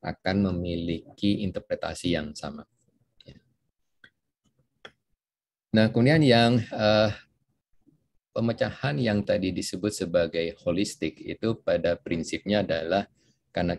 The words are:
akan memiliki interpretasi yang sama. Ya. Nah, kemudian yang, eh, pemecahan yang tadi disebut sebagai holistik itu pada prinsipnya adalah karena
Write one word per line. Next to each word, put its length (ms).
akan 480
memiliki 920
interpretasi 760
yang 160
sama. 320
Ya. 160
Nah, 160
kemudian 320
yang, 400
eh, 520
pemecahan 640
yang 240
tadi 320
disebut 380
sebagai 580
holistik 540
itu 420
pada 320
prinsipnya 680
adalah 420
karena 280